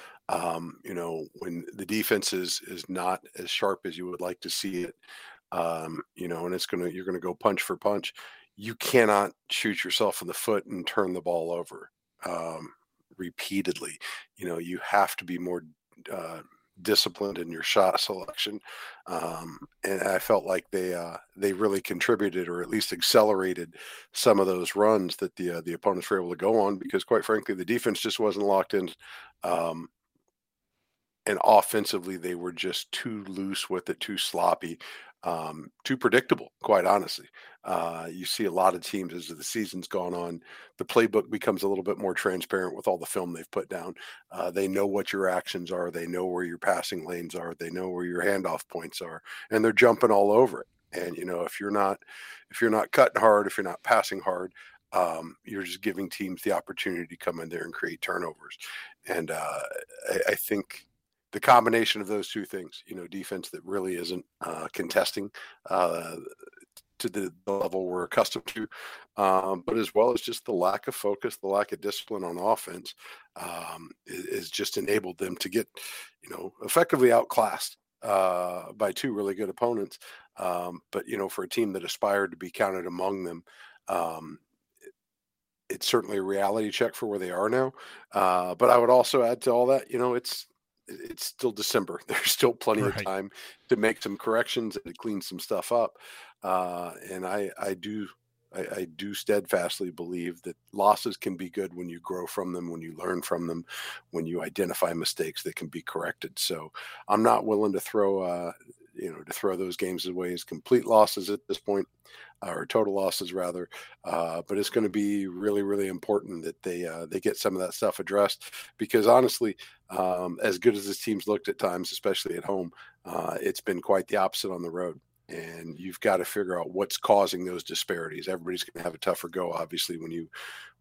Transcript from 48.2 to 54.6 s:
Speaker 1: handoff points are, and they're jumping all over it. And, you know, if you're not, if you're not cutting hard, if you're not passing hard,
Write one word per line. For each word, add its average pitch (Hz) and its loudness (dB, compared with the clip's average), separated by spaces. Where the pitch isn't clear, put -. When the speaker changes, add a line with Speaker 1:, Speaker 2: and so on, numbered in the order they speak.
Speaker 1:
handoff 92 0
points - -10
are, 80 -12
and 110 6
they're 113 6
jumping 113 8
all 101 8
over 117 8
it. - -14
And, 90 -4
you - -8
know, 90 -2
if - -6
you're 101 -4
not, 101 2
if - -10
you're 117 6
not 107 2
cutting 123 6
hard, 104 8
if - -6
you're 104 -2
not 87 -6
passing 101 4
hard, 92 -4